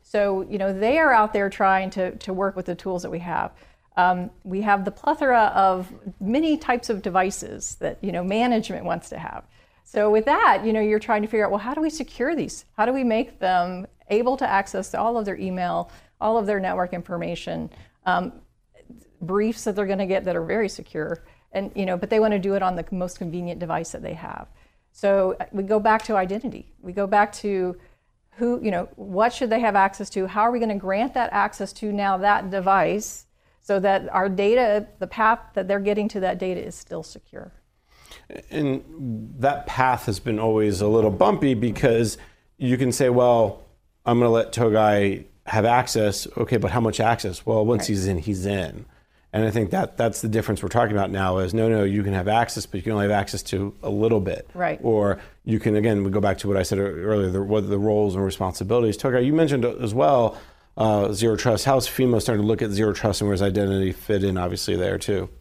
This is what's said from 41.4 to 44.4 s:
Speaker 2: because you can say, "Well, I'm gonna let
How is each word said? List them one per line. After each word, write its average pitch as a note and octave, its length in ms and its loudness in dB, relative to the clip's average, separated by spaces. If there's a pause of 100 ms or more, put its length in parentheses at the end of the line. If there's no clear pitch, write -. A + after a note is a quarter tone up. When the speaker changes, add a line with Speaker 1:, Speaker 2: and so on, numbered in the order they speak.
Speaker 2:
because A2+ 640 0 (400)
you B2+ 200 0
can B2+ 140 0
say, B2+ 180 2
"Well, A#2+ 540 4 (420)
I'm A#2+ 140 4
gonna A#2+ 120 4
let A2+ 200 2